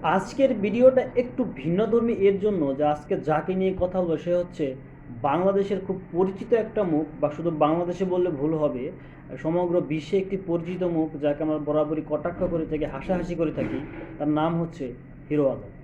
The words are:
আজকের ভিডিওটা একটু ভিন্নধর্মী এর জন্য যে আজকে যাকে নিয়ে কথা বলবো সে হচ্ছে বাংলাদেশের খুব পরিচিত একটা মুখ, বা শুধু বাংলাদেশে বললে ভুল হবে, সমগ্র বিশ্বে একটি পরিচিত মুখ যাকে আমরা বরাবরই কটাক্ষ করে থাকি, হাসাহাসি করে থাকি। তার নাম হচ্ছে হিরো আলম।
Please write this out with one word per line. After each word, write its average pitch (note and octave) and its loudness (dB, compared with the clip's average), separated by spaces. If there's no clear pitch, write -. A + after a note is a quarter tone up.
আজকের G3 2
ভিডিওটা A#3 6
একটু A#3+ 0
ভিন্নধর্মী G#3+ 2
এর G3 4
জন্য E3+ 0
যে D3 0
আজকে D3+ 0
যাকে D#3 0
নিয়ে F#3 2
কথা F3+ 0
বলবো E3 0
সে F3 0
হচ্ছে D#3 -2
বাংলাদেশের F#3+ 2
খুব - -4
পরিচিত F#3+ 0
একটা G#3+ 2
মুখ, D#3 2
বা D3 2
শুধু E3 -2
বাংলাদেশে E3+ 2
বললে F3+ 0
ভুল D3+ 0
হবে, D3 0
সমগ্র F3 2
বিশ্বে D#3 -2
একটি F#3+ -2
পরিচিত E3+ -2
মুখ D#3 0
যাকে D3 2
আমরা D#3 0
বরাবরই D3+ 0
কটাক্ষ F3 -2
করে D#3+ 0
থাকি, D3+ -2
হাসাহাসি D#3+ -2
করে D#3+ 0
থাকি। - -2
তার D3 0
নাম D#3+ 2
হচ্ছে C#3+ -6
হিরো D3 4
আলম। A2+ -8